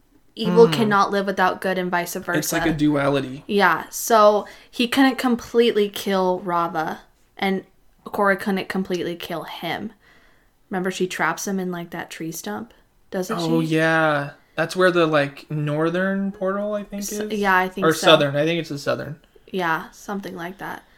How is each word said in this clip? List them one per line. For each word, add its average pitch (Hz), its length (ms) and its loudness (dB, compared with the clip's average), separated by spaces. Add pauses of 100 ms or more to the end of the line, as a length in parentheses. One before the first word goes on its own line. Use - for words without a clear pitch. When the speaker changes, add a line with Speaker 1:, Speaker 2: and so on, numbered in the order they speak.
(340)
Speaker 1:
evil 226 320 6
Speaker 2:
Hmm. - 60 4
Speaker 1:
cannot 208 380 2
live 196 160 0
without 190 340 0
good 185 180 -2
and 180 120 -2
vice 175 240 -4
versa. 180 240 -2
Speaker 2:
It's 151 140 -4
like 165 140 0
a 156 60 2
duality. 139 720 0
Speaker 1:
Yeah, 190 440 2
so 214 560 6 (240)
he 240 160 0
couldn't 262 300 4
completely 233 720 2
kill 185 560 0
Rava, 175 560 -2 (380)
and 190 260 -2 (420)
Korra 196 320 0
couldn't 190 300 -2
completely 180 480 -4
kill 165 280 -8
him. 170 480 -8 (800)
Remember, 185 200 -2
she 185 160 -2
traps 170 420 -4
him 190 100 -2
in, 180 140 -4
like, 170 180 -10
that 175 200 -12
tree 165 220 -10
stump, 214 420 -10 (360)
doesn't 180 280 -4
Speaker 2:
Oh, 165 240 2
Speaker 1:
she? 160 60 -2
Speaker 2:
yeah. 160 640 2 (240)
That's 160 200 -4
where 180 160 4
the, 170 160 4
like, 143 440 0
northern 170 800 -2
portal, 202 420 -4
I 208 80 -6
think, 202 220 -12
Speaker 1:
S-, 196 80 -8
Speaker 2:
is? 208 200 -6
Speaker 1:
yeah, 202 240 2
I 185 120 2
think 185 180 -2
Speaker 2:
Or 160 80 6
Speaker 1:
so. 180 140 0
Speaker 2:
southern. 147 280 6
I 147 80 2
think 170 160 0
it's 156 100 -8
the 143 80 -8
southern. 131 380 -4 (360)
Speaker 1:
Yeah, 170 400 -2
something 196 440 -10
like 175 220 -12
that. 160 240 -12 (160)